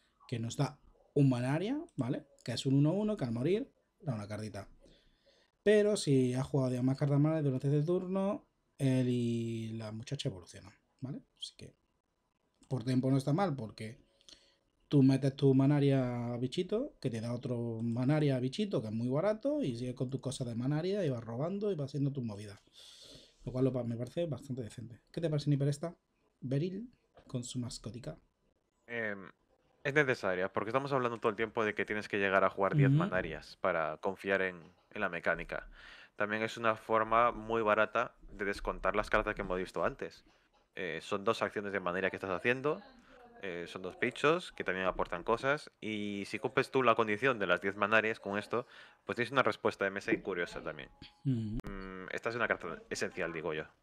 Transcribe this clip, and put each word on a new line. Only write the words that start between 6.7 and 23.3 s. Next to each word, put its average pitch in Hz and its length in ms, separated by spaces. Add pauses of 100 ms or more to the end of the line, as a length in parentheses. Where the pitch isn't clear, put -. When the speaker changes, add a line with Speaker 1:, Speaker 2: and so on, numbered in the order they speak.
Speaker 1:
digamos, 127 160
más 135 120
cartas 143 220
malas 156 240
durante 131 240
este 147 180
turno, 185 600 (300)
él 127 300
y 117 680
la 110 180
muchacha 117 360
evolucionan, 95 440 (280)
¿vale? 151 220 (160)
Así - 180
que - 180 (920)
por 120 160
tiempo 127 280
no 135 80
está 139 140
mal, 175 220
porque 110 460 (880)
tú 143 140
metes 135 340
tu 135 180
Manaria 135 800
a 120 60
bichito, 185 600
que 131 100
te 113 100
da 117 120
otro 117 500
Manaria 131 540
a 123 40
bichito, 160 400
que 110 80
es 107 60
muy 117 140
barato, 214 540
y 127 140
sigues 123 180
con 127 160
tus 131 100
cosas 139 280
de 117 80
Manaria, 160 480
y 143 60
vas 120 120
robando, 170 480
y 185 60
vas 139 140
haciendo 139 200
tus 135 140
movidas. 104 340 (840)